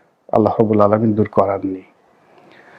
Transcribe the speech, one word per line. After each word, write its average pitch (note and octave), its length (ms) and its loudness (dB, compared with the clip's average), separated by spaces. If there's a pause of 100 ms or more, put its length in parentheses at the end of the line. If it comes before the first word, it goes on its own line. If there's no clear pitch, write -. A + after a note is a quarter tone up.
(320)
আল্লাহ A2 200 2
রাব্বুল A2 280 0
আলামিন G#2+ 320 2
দূর G#2+ 160 -2
করাননি। G2 540 -4 (960)